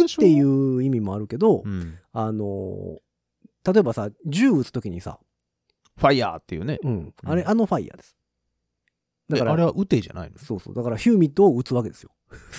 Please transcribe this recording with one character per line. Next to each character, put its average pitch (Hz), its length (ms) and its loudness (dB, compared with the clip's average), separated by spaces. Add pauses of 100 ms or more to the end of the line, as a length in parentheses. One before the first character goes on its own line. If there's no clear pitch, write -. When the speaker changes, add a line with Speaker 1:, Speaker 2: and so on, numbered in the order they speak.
Speaker 1:
火 - 60 -8
っ - 40 -10
て 208 120 6
い 143 140 6
う 135 400 2
意 135 60 0
味 123 100 0
も 98 160 -4
あ 104 40 -6
る 104 80 -8
け 117 100 -8
ど、 196 280 2
Speaker 2:
う 110 40 -6
ん。 85 280 -8 (140)
Speaker 1:
あ 110 200 -4
の 98 680 -8 (680)
ー、 185 80 0
例 214 60 6
え 185 40 6
ば 117 100 -2
さ、 107 160 -6 (160)
銃 190 260 2
撃 135 140 2
つ - 60 -10
時 117 180 -8
に 87 100 -10
さ、 - 200 -14 (760)
Speaker 2:
フ - 80 2
ァ 143 80 6
イ 135 40 2
ヤ 95 180 -2
ー 78 40 -14
っ - 60 -20
て 87 100 -10
い - 20 -6
う 87 80 -6
ね。 147 180 -4
Speaker 1:
う 143 60 -4
ん。 - 20 0
Speaker 2:
う - 40 -2
ん。 80 180 -10 (100)
Speaker 1:
あ 156 120 -4
れ、 175 80 -2
あ 208 120 0
の 233 100 2
フ - 100 0
ァ 117 60 -2
イ 71 60 -12
ヤ - 60 -20
ー - 40 -20
で - 60 -20
す。 - 140 -20 (1120)
だ 143 80 0
か 117 80 0
ら、 143 60 0
Speaker 2:
え、 - 20 2
あ 160 40 2
れ 170 60 2
は 165 80 2
撃 196 140 -4
て 117 160 2
じ - 80 -14
ゃ - 40 -18
な 90 120 -10
い - 60 -16
の？ - 60 -20
Speaker 1:
そ - 180 -10
う 92 40 -8
そ - 140 -16
う。 - 20 -14
だ 120 80 -6
か 120 60 -4
ら 113 80 -2
ヒ 240 140 2
ュ 220 40 6
ー - 20 6
ミ 160 120 4
ッ 139 40 -10
ド 196 120 6
を 143 100 6
撃 127 80 -2
つ - 100 -6
わ 123 80 2
け 110 80 -6
で - 60 -14
す - 80 -20
よ。 - 80 -20 (480)